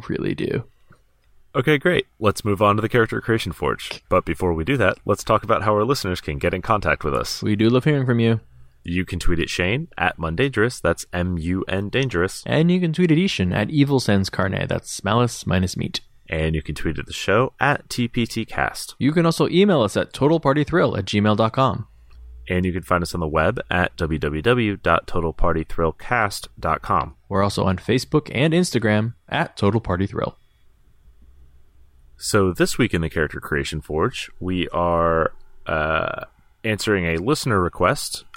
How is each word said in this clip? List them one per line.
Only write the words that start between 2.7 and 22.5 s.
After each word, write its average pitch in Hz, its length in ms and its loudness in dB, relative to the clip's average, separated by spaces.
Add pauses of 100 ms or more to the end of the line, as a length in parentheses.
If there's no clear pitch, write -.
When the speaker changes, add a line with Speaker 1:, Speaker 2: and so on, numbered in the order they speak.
Speaker 2:
to 107 60 0
the 110 80 -2
Character 113 320 2
Creation 113 300 -2
Forge. - 560 -6
But 92 160 2
before 85 300 -2
we 80 100 -2
do 131 140 0
that, 101 280 2
let's - 180 0
talk 110 200 2
about 101 200 0
how 107 100 2
our 104 100 2
listeners 107 380 -2
can 76 160 -6
get 87 160 0
in 92 80 -4
contact 85 420 0
with 71 100 -2
us. - 280 -4
Speaker 1:
We 107 140 0
do 107 140 4
love 123 160 2
hearing 143 200 0
from 120 140 2
you. 113 200 4 (440)
Speaker 2:
You 87 200 -2
can 85 160 -6
tweet 85 200 4
at 76 100 -2
Shane 110 380 -2 (100)
at 85 200 0
Mundangerous. 110 640 0
That's - 320 0
M 90 260 -2
U 87 300 -2
N 98 220 -4
Dangerous. 98 560 -2
Speaker 1:
And 156 260 2
you 185 80 2
can 165 140 0
tweet 175 180 2
at 151 60 4
Ishan 156 340 0
at 104 200 0
Evil 139 280 4
Sans 101 300 2
Carne. 95 380 -2
That's - 360 -6
malice 117 420 0
minus 92 300 0
meat. - 260 -6 (280)
Speaker 2:
And 80 240 -2
you 78 80 -2
can 76 140 -8
tweet 78 240 -4
at - 80 -10
the - 60 -14
show 117 460 0
at 135 300 0
T 120 180 -2
P 117 200 -2
T 113 180 -6
cast. - 540 -6
Speaker 1:
You 131 120 2
can 165 140 2
also 165 240 2
email 175 320 4
us 104 160 0
at - 160 -2
total 156 260 2
party 147 240 2
thrill 156 320 0
at 98 100 -2
gmail 104 300 2
dot 110 180 2
com. 127 340 0 (600)
Speaker 2:
And 90 160 0